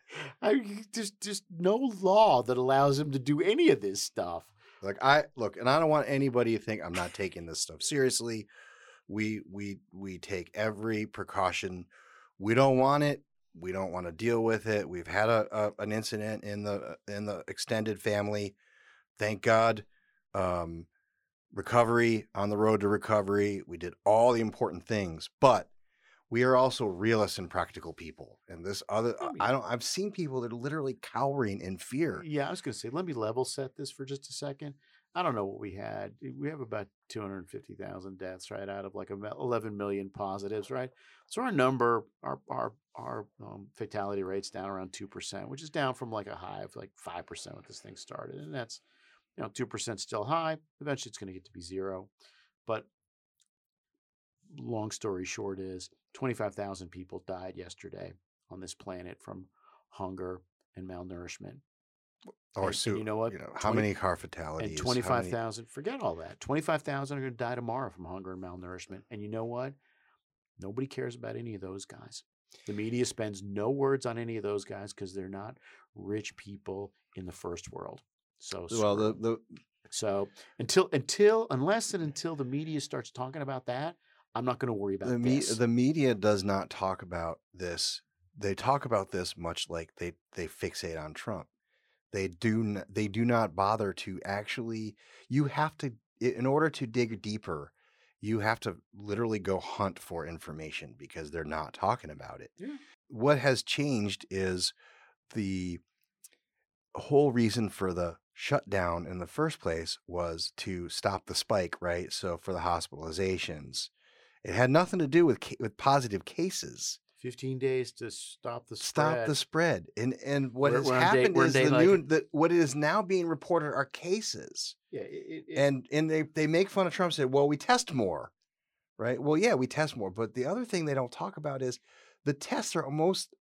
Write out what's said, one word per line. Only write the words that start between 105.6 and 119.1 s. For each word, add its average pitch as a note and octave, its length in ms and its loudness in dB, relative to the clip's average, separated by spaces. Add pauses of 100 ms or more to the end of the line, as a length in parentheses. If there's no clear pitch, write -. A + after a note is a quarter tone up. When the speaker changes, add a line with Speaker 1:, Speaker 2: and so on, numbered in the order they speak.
Speaker 2:
whole C#3+ 380 4
reason A2+ 360 4
for F#2 260 -2
the E2+ 220 -2 (180)
shutdown F2+ 720 0
in F2+ 120 -6
the F2 80 -6
first D#3 340 -2
place E2 460 -4
was E2+ 520 -4
to F2 300 -6
stop - 380 -2
the F2+ 80 -8
spike, F#2+ 460 0
right? F2 320 -2
So F2 260 -4
for - 140 -6
the F2 80 -2
hospitalizations, D#2+ 1300 -2 (560)
it F2 100 -6
had B2+ 160 6
nothing F3 280 4
to D#3+ 80 2
do D#3+ 200 6
with B2+ 140 4
ca-, - 200 -10
with A2 160 -4
positive B2 480 2
cases. - 760 -6 (200)
Speaker 1:
Fifteen C3 400 -6
days B2+ 340 0
to A#2 180 -10
stop - 580 -10
the A2 80 -12
Speaker 2:
Stop D3+ 360 2